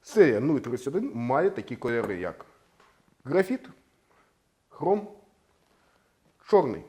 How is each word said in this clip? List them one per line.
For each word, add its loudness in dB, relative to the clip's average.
Серія 4
нуль 0
тридцять -6
один -4
має 0
такі -10
кольори, -4
як -8
графіт, -2
хром, -2
чорний. 2